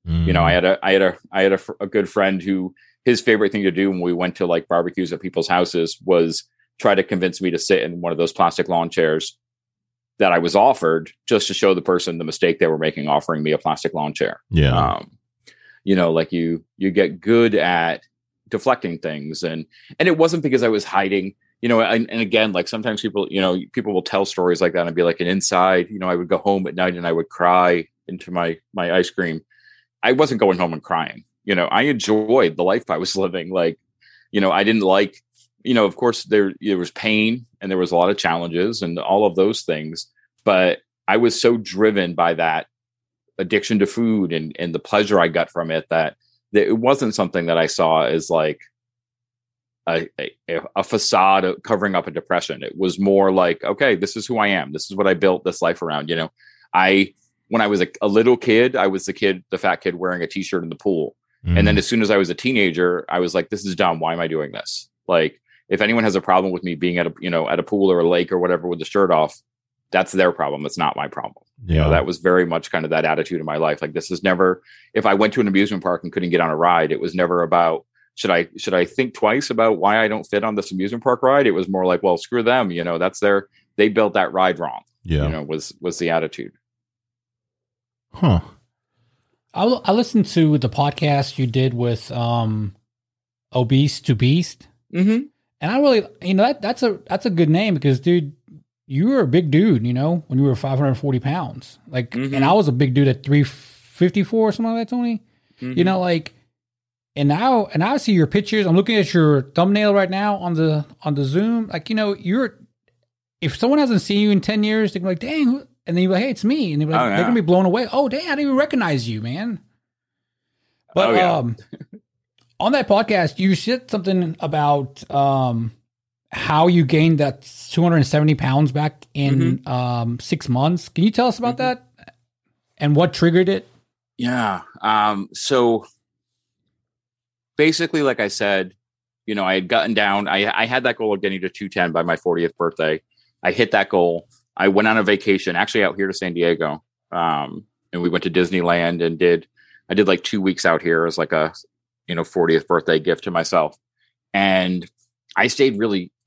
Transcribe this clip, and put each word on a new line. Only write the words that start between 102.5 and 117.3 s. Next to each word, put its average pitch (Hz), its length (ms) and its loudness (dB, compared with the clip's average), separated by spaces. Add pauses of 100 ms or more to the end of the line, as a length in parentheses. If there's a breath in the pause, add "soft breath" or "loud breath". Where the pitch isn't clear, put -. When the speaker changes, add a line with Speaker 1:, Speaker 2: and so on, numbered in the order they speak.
Speaker 3:
was 196 160 4
a 131 40 2
big 127 220 0
dude 139 140 4
at - 140 -2
three 143 220 4
fifty-four 202 1040 -2
or 202 40 0
something 226 220 -4
like 226 140 -6
that, 247 60 -8
Tony. 240 280 -4 (400)
Speaker 2:
Mm-hmm. 127 160 -6
Speaker 3:
You 175 60 4
know, 190 160 0
like, 170 320 -2 (840)
and 143 120 2
now, 220 440 2
and 156 120 0
I 254 140 0
see - 140 0
your 165 140 4
pictures. 208 400 0
I'm 165 100 4
looking 202 200 2
at 190 180 0
your 151 280 4
thumbnail 202 520 2
right 190 160 2
now 202 260 -2
on 175 180 -4
the, 156 300 0 (180)
on 151 120 -2
the 139 100 0
Zoom. 208 440 0
Like, - 200 -8
you 220 60 -4
know, 208 200 -2
you're, 214 440 -2 (800)
if 151 160 -4
someone 269 220 2
hasn't 240 220 2
seen 202 200 0
you 208 100 4
in 196 100 4
ten 214 240 -2
years, 214 280 0
they 196 80 -6
can 175 40 -6
be 190 60 -2
like, 175 100 -4
"Dang," 294 240 -2
who, 254 140 2 (280)
and 170 100 -2
then 180 60 2
you're 185 100 2
like, 190 120 2
"Hey, 269 60 -2
it's - 140 -6
me." 233 280 0
And 147 100 0
they're 151 60 -2
like, 156 120 0
Speaker 2:
Oh, 123 40 2
Speaker 3:
they're 101 140 0
Speaker 2:
yeah. - 40 4
Speaker 3:
gonna 240 120 2